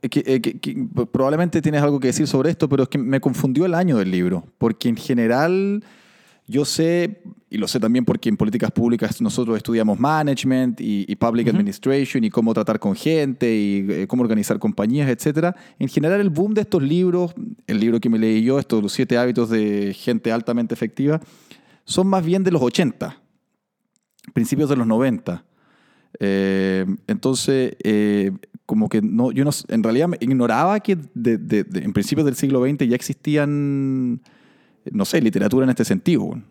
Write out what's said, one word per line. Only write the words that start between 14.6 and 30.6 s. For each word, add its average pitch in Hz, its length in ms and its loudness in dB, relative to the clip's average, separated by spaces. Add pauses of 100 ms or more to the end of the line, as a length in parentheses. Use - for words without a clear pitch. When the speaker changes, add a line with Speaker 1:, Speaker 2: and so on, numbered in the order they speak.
Speaker 1:
etcétera. 156 440 -2 (240)
En 135 100 -2
general 165 320 0
el 202 100 2
boom 185 240 0
de 208 80 0
estos 190 200 0
libros, 175 520 0 (320)
el 104 140 -2
libro 117 200 2
que 123 80 -2
me 113 100 2
leí 110 260 2
yo, 131 140 2
estos 117 240 0
Los 101 100 -2
siete 120 260 0
hábitos 120 320 0
de 104 420 0
gente 113 400 -2
altamente 117 400 -2
efectiva, 139 480 -2 (640)
son 185 220 0
más 190 180 2
bien 185 200 0
de 185 80 2
los 151 100 2
ochenta, - 580 0 (1120)
principios 135 380 0
de 143 60 2
los 120 100 0
noventa. 110 580 0 (720)
Eh, 95 680 0 (220)
entonces, 131 720 0
eh, 104 480 2 (340)
como 107 240 0
que 110 140 0
no, 113 300 0
yo 135 120 0
no 147 60 0
s-, - 180 -6
en 113 140 0
realidad 123 260 2
me 175 120 -2
ignoraba 131 600 2